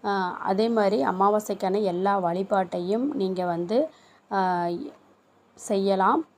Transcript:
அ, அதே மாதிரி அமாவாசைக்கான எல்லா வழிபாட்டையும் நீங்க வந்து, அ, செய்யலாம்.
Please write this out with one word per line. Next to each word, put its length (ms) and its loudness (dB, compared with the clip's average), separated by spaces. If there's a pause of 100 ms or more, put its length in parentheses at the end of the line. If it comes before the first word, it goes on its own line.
அ, 40 -4 (120)
அதே 480 0
மாதிரி 360 2
அமாவாசைக்கான 760 0
எல்லா 400 0
வழிபாட்டையும் 920 -2
நீங்க 300 -2
வந்து, 440 0 (440)
அ, 380 0 (840)
செய்யலாம். 720 2 (120)